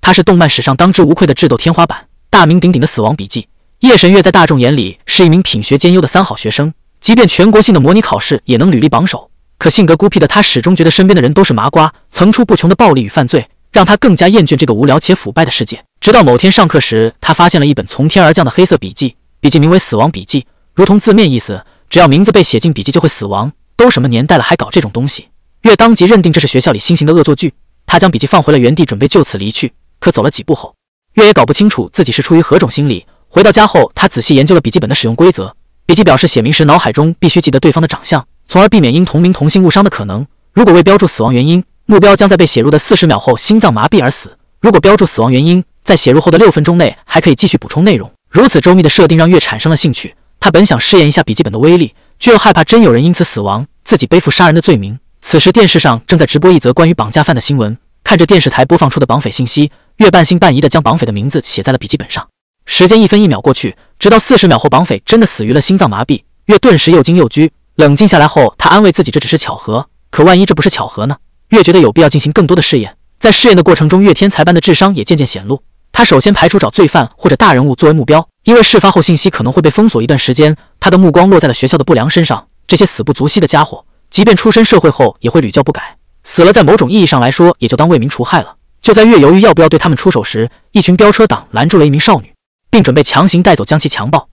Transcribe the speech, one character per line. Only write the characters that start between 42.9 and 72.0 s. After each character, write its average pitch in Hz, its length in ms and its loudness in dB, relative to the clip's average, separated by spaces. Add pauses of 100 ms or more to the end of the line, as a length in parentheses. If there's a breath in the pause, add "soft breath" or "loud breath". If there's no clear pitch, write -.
十 170 100 0
秒 117 100 0
后 113 200 -2
心 - 200 0
脏 220 160 0
麻 110 140 -2
痹 185 160 0
而 131 80 0
死。 - 260 -12 (220)
如 226 120 2
果 196 100 2
标 196 160 2
注 196 80 2
死 - 160 -6
亡 120 100 0
原 131 120 0
因， 180 200 0 (220)
在 196 100 2
写 - 160 0
入 147 80 4
后 175 100 0
的 165 80 2
六 202 140 4
分 151 140 -2
钟 170 120 0
内 156 280 -2
还 - 160 -2
可 - 80 0
以 139 60 2
继 190 120 -2
续 - 100 0
补 - 120 -6
充 165 160 -2
内 202 100 2
容。 98 160 -8 (180)
如 208 160 2
此 175 140 0
周 180 160 2
密 185 80 2
的 151 60 2
设 165 180 2
定 160 100 2
让 165 120 2
月 180 100 4
产 - 180 -8
生 156 120 -4
了 160 80 0
兴 139 160 -2
趣。 - 200 -12 (280)
他 190 100 0
本 180 140 4
想 156 120 0
试 190 200 0
验 156 100 4
一 151 40 0
下 165 120 -2
笔 110 100 -6
记 139 80 -4
本 104 120 -2
的 113 40 -8
威 160 200 2
力， 147 180 -4 (240)
却 247 120 2
又 220 60 6
害 208 140 2
怕 165 140 0
真 233 160 2
有 175 100 4
人 117 100 2
因 170 120 0
此 175 100 -2
死 - 160 -4
亡， 104 260 -6 (200)
自 226 100 0
己 - 100 -2
背 170 140 0
负 - 100 -4
杀 175 180 0
人 156 60 2
的 165 60 2
罪 165 160 0
名。 101 240 -8 (220)
此 - 180 0
时 185 140 2
电 226 120 4
视 160 140 0
上 120 260 -2
正 170 140 0
在 151 60 2
直 - 120 -4
播 180 140 2
一 170 80 2
则 123 140 -2
关 165 160 2
于 175 40 0
绑 107 160 -4
架 156 140 -2
犯 170 100 -2
的 123 80 -2
新 139 160 -4
闻， 113 200 -4 (260)
看 196 140 0
着 165 80 2
电 185 140 2
视 147 100 -2
台 - 160 -2
播 170 120 0
放 151 120 0
出 156 100 -6
的 139 60 0
绑 156 160 -2
匪 107 100 -6
信 123 160 -6
息， 147 240 -2 (260)
月 208 140 4
半 175 120 4
信 175 140 2
半 160 160 2
疑 127 60 0
地 143 80 0
将 151 160 -2
绑 131 140 -2
匪 123 80 -2
的 110 80 -2
名 104 160 -6
字 143 140 -4
写 - 200 -6
在 135 80 -2
了 127 60 -2
笔 - 100 -8
记 - 80 -6
本 - 160 -10
上。 - 160 -12 (380)
时 190 220 0
间 220 140 2
一 202 60 2
分 208 140 2
一 208 60 2
秒 120 140 -2
过 135 120 0
去， - 220 -8 (240)
直 202 100 0
到 226 80 4
四 220 200 2
十 185 100 2
秒 139 100 2
后， 143 120 -2
绑 147 160 0
匪 98 200 -6
真 226 140 2
的 226 60 2
死 - 200 -6
于 113 80 -2
了 143 60 0
心 190 180 -2
脏 175 120 0
麻 104 140 -6
痹。 - 200 -4 (220)
月 214 140 2
顿 214 180 2
时 160 140 0
又 165 120 4
惊 160 120 0
又 156 120 2
惧， 156 240 -2 (240)
冷 147 200 2
静 208 120 2
下 180 120 2
来 147 80 4
后， 135 300 0
他 - 120 0
安 190 140 2
慰 190 80 4
自 170 120 -2
己 - 80 -4
这 151 80 -2
只 - 80 -8
是 - 100 -2
巧 - 180 -6
合。 113 320 -8 (220)
可 - 140 0
万 180 160 4
一 196 60 2
这 185 100 0
不 147 60 -4
是 185 80 2
巧 - 180 -6
合 104 180 -8
呢？ 143 100 -6 (340)
月 220 140 4
觉 170 80 2
得 190 80 4
有 123 120 4
必 160 100 0